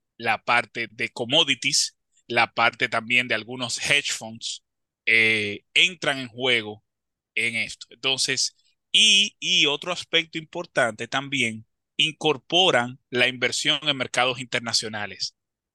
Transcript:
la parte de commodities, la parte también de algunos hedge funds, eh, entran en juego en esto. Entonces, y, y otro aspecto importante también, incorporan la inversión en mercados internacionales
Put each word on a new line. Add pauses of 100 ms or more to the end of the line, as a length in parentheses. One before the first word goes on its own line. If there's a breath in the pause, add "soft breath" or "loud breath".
(180)
la
parte
de
commodities, (280)
la
parte
también
de
algunos
hedge
funds, (400)
eh, (100)
entran
en
juego (500)
en
esto.
Entonces, (360)
y,
y
otro
aspecto
importante
también, (320)
incorporan (120)
la
inversión
en
mercados
internacionales (380)